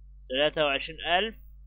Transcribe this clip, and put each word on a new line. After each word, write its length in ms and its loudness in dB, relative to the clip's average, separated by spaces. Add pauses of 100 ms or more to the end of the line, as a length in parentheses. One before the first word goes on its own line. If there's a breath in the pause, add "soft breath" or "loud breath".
(300)
تلاتة 360 2
وعشرين 360 -2
ألف 340 0 (320)